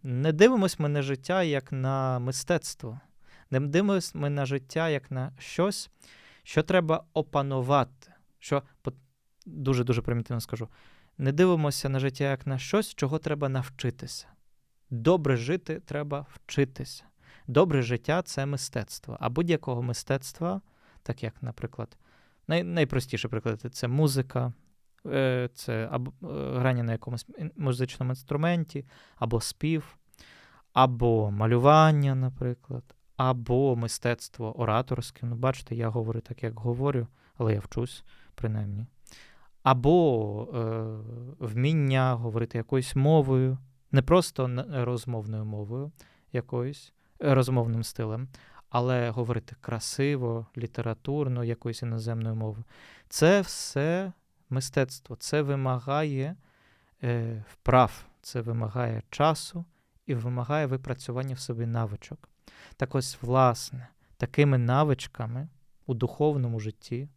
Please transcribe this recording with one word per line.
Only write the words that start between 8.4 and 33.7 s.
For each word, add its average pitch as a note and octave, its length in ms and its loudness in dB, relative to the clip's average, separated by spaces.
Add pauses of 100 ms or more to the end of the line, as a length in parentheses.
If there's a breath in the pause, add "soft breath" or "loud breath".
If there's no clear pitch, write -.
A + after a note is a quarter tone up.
пот-, C3 100 -4 (520)
дуже-дуже B2+ 560 0
примітивно A#2+ 380 -4
скажу, A2+ 280 -8 (500 soft breath)
не C#3 140 0
дивимося D3+ 560 2
на C3+ 100 -2
життя C3+ 260 -2
як C#3 220 -2
на C3+ 120 -2
щось, G3+ 360 -2
чого D3 240 -2
треба D3 300 -2
навчитися. - 800 -6 (640)
Добре C#3 460 4
жити D#3 440 -4
треба D3 500 -8
вчитися. - 720 -4 (420 soft breath)
Добре C#3+ 360 4
життя — B2+ 420 0
це C#3 220 -6
мистецтво. - 720 -8
А B2 80 -4
будь-якого C#3 540 -2
мистецтва, C#3 800 -4 (420 soft breath)
так - 200 -6
як, - 200 -8
наприклад, A#2 540 -10 (520 soft breath)
най-, E3+ 140 0
найпростіший D3 680 -2
приклад — A2 300 -4 (120)
це - 160 -4
музика, C3 640 0 (540)
е, C3 480 0
це A2+ 360 -6
або, B2+ 200 -10
е, - 160 -16 (320)
грання B2 240 0
на A#2 100 -2
якомусь A#2 340 -8 (120)
ін-, D3+ 180 -8
музичному B2+ 560 -2
інструменті, D3 720 -2 (320 loud breath)
або A#2 240 -2
спів, - 580 -4 (760 loud breath)
або A#2 580 4
малювання, C#3 840 6
наприклад, B2+ 800 -4 (220)
або B2+ 600 2